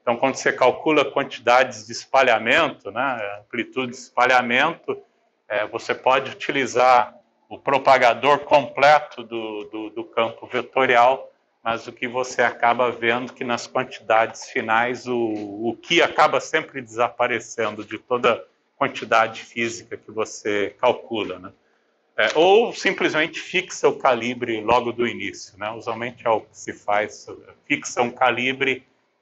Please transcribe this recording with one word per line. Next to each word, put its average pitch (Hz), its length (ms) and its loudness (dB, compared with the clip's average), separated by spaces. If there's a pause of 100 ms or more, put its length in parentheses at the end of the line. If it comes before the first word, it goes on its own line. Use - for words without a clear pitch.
Então, 117 180 -2
quando 131 180 0
você 139 160 -2
calcula 135 520 2
quantidades 123 800 0
de 107 60 -18
espalhamento, 123 1000 0
né, 110 480 -6
amplitude 120 500 -6
de 120 60 -14
espalhamento, 127 1000 0 (520)
é, 104 180 -2
você 117 300 -6
pode 131 340 2
utilizar 123 800 2 (360)
o 104 100 -16
propagador 131 800 4
completo 143 880 2
do, 110 400 -8
do, 110 260 -10
do 117 140 -10
campo 113 420 -4
vetorial, 123 840 2 (320)
mas 117 280 -6
o 120 40 -16
que 127 140 -10
você 123 340 -4
acaba 120 480 2
vendo 120 440 -2
que - 100 -12
nas 120 240 -4
quantidades 113 840 -2
finais 120 600 -2
o, 120 100 -2 (520)
o 117 60 -6
que - 240 0
acaba 147 380 2
sempre 156 420 -4
desaparecendo 113 1040 -4
de 104 140 -12
toda 123 480 0 (300)
quantidade 113 680 -2
física 117 540 -8
que - 160 -20
você 104 680 -4
calcula, 104 600 -2
né? 90 120 -18 (640)
É, 110 200 2
ou 190 360 4
simplesmente 160 680 -2
fixa - 480 -2
o 139 100 0
calibre 120 640 0
logo 117 320 2
do 120 120 -2
início, 98 540 -8
né? 104 140 -8
Usualmente 117 520 -10
é 120 60 0
o 107 120 2
que - 140 -20
se - 160 -14
faz, - 540 -4 (380)
fixa - 380 -6
um 120 100 -2
calibre 131 720 -2 (360)